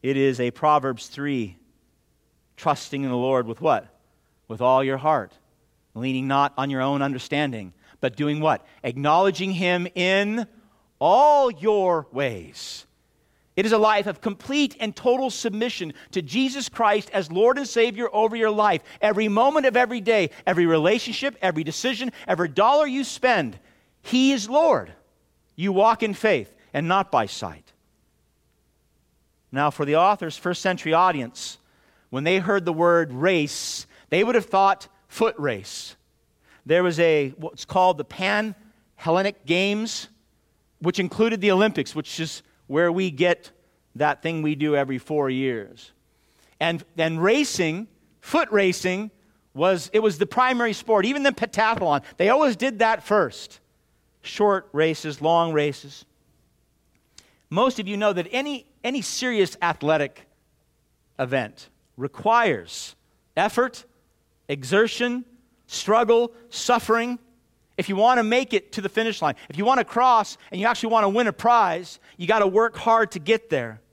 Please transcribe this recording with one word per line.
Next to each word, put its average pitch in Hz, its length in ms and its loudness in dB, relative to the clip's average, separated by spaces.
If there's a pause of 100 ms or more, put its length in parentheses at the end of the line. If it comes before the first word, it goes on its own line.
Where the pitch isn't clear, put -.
It 135 160 -2
is 135 200 2
a 123 120 0
Proverbs 135 580 0
three, 131 480 -6 (1000)
trusting 139 460 -4
in 135 60 -4
the 123 80 -2
Lord 127 300 0
with 113 160 -10
what? 135 260 0 (600)
With 110 120 -10
all 131 240 4
your 135 140 -2
heart, 131 340 -2 (600)
leaning 131 340 -4
not 139 300 2
on 139 100 -2
your 131 140 -2
own 139 200 0
understanding, 131 720 -4 (280)
but 127 140 -2
doing 147 240 -2
what? 151 260 0 (200)
Acknowledging 170 680 0
him 180 440 -2
in 202 520 0 (540)
all 262 500 4
your 180 600 0
ways. 113 760 -8 (720)
It 196 80 0
is 220 80 2
a 220 60 4
life 214 280 4
of 185 140 -6
complete 262 600 -4
and 214 140 -6
total 254 360 0
submission 214 640 -6 (160)
to 185 100 -4
Jesus 254 480 -4
Christ 208 440 0
as 165 200 -4
Lord 226 240 4
and 277 100 -6
Savior 233 460 -2
over 220 240 0
your 220 140 0
life. 208 320 0 (180)
Every 214 280 2
moment 269 360 2
of 247 120 2
every 247 240 0
day, 196 300 2 (160)
every 175 200 2
relationship, 208 720 0
every 165 240 -2
decision, 240 480 -4 (160)
every 175 200 0
dollar 240 380 4
you 269 180 -4
spend, 180 540 -2 (440)
he 262 300 2
is 214 180 -4
Lord. 240 420 2 (640)
You 190 160 -2
walk 220 300 4
in 208 120 -2
faith 156 400 0 (200)
and 147 120 -2
not 185 240 0
by 117 160 2
sight. - 460 -12 (1800)
Now, 143 200 0
for 151 140 -6
the 147 120 0
author's 180 400 2
first 180 240 -4
century 175 320 -2
audience, 165 680 0 (520)
when 135 140 -6
they 185 140 2
heard 190 260 0
the 170 80 -2
word 165 400 2
race, 147 760 -2 (240)
they 185 140 2
would 240 100 0
have 226 120 2
thought 196 420 2 (200)
foot 226 300 0
race. 117 580 -8 (680)
There 170 160 2
was 175 160 0
a, 156 320 4
what's - 360 -16
called 185 320 2
the 147 60 -8
Pan-Hellenic 196 1400 -4
Games, 202 640 -2 (720)
which 175 180 -2
included 214 420 0
the 202 100 2
Olympics, 190 440 0
which - 240 -8
is 160 240 -8 (240)
where 165 240 2
we 185 200 -2
get 170 400 0 (460)
that 143 260 0
thing 165 180 -4
we 151 140 -2
do 147 200 0
every 135 240 -2
four 147 300 -2
years. 123 640 -6 (640)
And, 165 240 -2 (140)
and 160 260 -2
racing, 196 640 0 (340)
foot - 300 -2
racing, 196 600 0 (420)
was, 175 400 0
it 214 60 4
was 208 200 0
the 196 80 0
primary 240 460 0
sport, 208 320 0
even 277 180 -2
the 277 100 2
pentathlon. 202 720 -2 (140)
They - 140 2
always 269 260 4
did 233 220 -4
that 220 240 2
first. - 580 -2 (600)
Short 202 500 0
races, 151 480 -2
long 165 320 2
races. 147 540 -4 (1400)
Most 240 280 2
of 202 80 -8
you 202 120 -6
know 208 140 2
that 175 180 -2
any, 269 360 -6 (160)
any 254 200 -4
serious 226 580 -2
athletic 156 640 -2 (920)
event 127 500 -4 (280)
requires 147 1000 -2 (400)
effort, 240 480 -2 (640)
exertion, 220 760 -2 (420)
struggle, 233 640 2 (180)
suffering. 240 680 -2 (580)
If - 120 -4
you 196 80 -2
want 240 220 4
to 233 40 2
make 240 300 0
it 202 200 -2
to 220 80 -8
the 190 80 -6
finish 226 320 -2
line, 147 140 0 (140)
if 143 80 -12
you 196 80 -2
want 262 140 2
to 226 60 0
cross 233 520 2 (160)
and 185 80 -8
you 208 60 -2
actually 226 260 -2
want 220 120 4
to 196 40 2
win 220 180 2
a 202 60 0
prize, 202 680 0 (180)
you 175 100 -8
got 214 140 2
to 196 60 4
work 220 300 2
hard 226 360 2
to 190 60 -10
get 202 320 -2
there. 117 300 -4 (120)